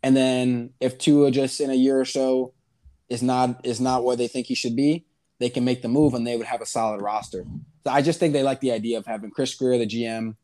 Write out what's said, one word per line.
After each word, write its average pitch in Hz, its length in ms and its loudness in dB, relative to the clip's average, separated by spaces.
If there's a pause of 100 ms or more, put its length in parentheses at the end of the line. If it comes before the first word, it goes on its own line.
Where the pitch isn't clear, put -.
And 135 160 4
then 127 640 0
if 127 180 -2
Tua 143 320 6
just 131 320 0
in 139 80 -2
a 135 60 0
year 131 240 4
or 131 60 0
so 131 480 -2 (560)
is 120 120 -4
not, 127 420 0
is 120 160 -4
not 127 240 0
where 123 120 2
they 120 120 -2
think 127 200 -6
he 127 80 -4
should 117 200 -4
be, 147 300 0 (320)
they 123 140 -2
can 127 140 -2
make 123 180 -2
the 120 40 -4
move 131 280 4
and 117 100 -2
they 120 100 -4
would 113 120 -4
have 120 140 -6
a 110 40 -10
solid 110 340 -2
roster. 101 460 -6 (400)
So 135 60 -2
I 143 100 4
just 160 180 0
think 160 140 2
they 143 80 2
like 135 200 0
the 131 100 0
idea 113 260 -2
of 101 80 -8
having 107 240 -10
Chris 131 240 -4
Grier, 127 240 0
the 117 80 2
G 117 180 -4
M 113 400 -6